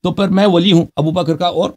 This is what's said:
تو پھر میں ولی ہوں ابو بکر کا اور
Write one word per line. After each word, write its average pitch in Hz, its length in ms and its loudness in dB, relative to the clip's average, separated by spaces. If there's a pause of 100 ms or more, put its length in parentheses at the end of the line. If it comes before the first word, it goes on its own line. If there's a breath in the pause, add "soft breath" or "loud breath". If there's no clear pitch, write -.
تو - 80 -2
پھر 196 160 -2
میں 190 200 2
ولی 208 240 2
ہوں 170 140 4 (100)
ابو 156 160 -2
بکر 160 260 -2
کا 175 100 -4
اور 175 300 -2